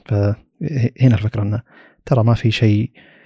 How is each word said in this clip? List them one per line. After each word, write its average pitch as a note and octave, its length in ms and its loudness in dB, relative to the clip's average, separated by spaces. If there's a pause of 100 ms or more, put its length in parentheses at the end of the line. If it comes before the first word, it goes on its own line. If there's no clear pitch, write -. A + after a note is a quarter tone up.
فهنا A2+ 1120 -2
الفكرة G#2 260 -4
إنه G#2 200 -4 (440)
ترى A#2+ 180 0
ما A#2 100 2
في A2+ 180 0
شيء G#2+ 400 0 (340)